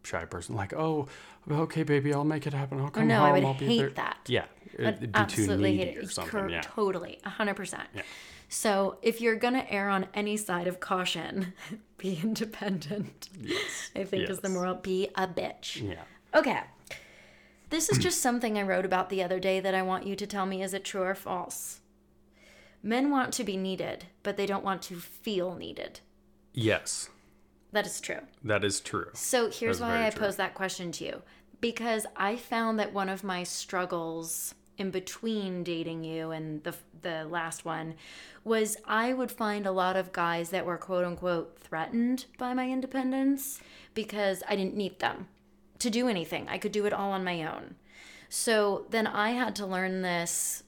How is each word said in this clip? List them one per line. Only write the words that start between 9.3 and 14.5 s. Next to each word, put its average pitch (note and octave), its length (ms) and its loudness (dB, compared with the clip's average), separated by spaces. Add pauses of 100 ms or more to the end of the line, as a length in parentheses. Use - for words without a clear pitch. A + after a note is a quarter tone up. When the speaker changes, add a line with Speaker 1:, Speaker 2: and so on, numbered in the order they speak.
Speaker 2:
gonna B3 340 2
err G3+ 200 0
on F#3+ 240 2
any G#3 240 0
side F3+ 300 -2
of F3+ 120 -2
caution, F3+ 760 -2 (220)
<laughs> - 220 -20
be F#3 260 -2
independent. G#3 1040 -4 (120)
Speaker 1:
Yes. - 540 -4
Speaker 2:
I G3 100 -2
think G3 240 0
is F#3+ 100 -4
the G3 80 -4
Speaker 1:
Yes. F#3+ 80 0